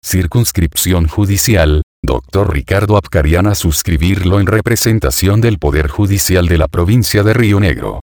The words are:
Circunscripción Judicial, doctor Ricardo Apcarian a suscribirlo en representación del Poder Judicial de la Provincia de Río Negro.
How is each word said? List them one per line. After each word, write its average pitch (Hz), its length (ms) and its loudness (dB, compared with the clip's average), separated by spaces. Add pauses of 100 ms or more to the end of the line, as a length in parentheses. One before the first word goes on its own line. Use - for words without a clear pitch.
Circunscripción 87 1040 -2
Judicial, 95 720 0 (180)
doctor 85 520 -2
Ricardo 101 440 0
Apcarian 87 520 0
a 101 80 0
suscribirlo 90 800 0
en 98 80 2
representación 110 960 0
del 110 180 0
Poder 73 300 0
Judicial 95 580 0
de 85 120 2
la 80 100 0
Provincia 101 560 0
de 107 100 2
Río 107 240 2
Negro. 55 400 -2 (140)